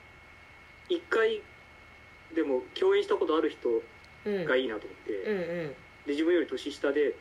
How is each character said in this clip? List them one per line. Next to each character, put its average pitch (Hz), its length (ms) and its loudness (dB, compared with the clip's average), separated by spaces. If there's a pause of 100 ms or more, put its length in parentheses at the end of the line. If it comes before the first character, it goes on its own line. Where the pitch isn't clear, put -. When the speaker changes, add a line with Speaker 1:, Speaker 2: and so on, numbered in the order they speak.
(880)
Speaker 1:
一 170 120 0 (100)
回 220 320 2 (920)
で 160 80 2
も 131 200 0 (120)
共 190 220 4
演 202 60 2
し 196 40 -4
た - 100 0
こ 180 100 0
と 156 100 2
あ 165 40 2
る 151 100 2
人 113 320 0 (420)
が 180 320 0
い 131 80 2
い 120 40 -4
な 110 80 -4
と - 100 -10
思 - 80 -16
っ - 120 -20
て。 - 60 -4
Speaker 2:
う 190 220 -2
ん。 - 20 -2
う 185 40 -2
ん - 20 -2
う - 20 -4 (220)
ん。 - 20 -6
Speaker 1:
で、 131 80 -12 (320)
自 147 160 0
分 170 100 4
よ 170 60 4
り 143 60 0
年 135 260 -6
下 143 200 -2
で、 143 280 2